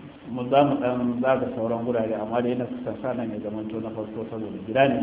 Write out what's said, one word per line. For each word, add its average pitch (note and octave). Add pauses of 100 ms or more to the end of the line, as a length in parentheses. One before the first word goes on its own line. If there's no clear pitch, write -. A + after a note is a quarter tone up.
(220)
mu B2
za C#3
mu D3
ɗan B2
zaga B2+
sauran A2+
gurare, A2+
amma A2
dai A#2+
na B2
kusan A#2+
sa B2+
nan A#2
ya G#2+
zamanto G#2+
na A2+
farko G#2+
saboda G#2
gida B2
ne, -